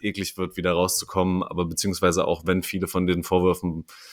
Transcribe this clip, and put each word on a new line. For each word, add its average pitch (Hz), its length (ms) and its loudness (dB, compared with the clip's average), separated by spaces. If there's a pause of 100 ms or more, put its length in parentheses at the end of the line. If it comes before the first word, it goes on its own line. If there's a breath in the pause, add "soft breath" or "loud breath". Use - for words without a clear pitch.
eklig 98 380 -6
wird, 90 180 -6
wieder 90 140 0
rauszukommen. 90 720 0
Aber 87 220 -2
beziehungsweise 87 600 0
auch, 82 220 -2
wenn 92 160 2
viele 92 240 -4
von 92 180 0
den 87 160 2
Vorwürfen 87 640 2 (280 loud breath)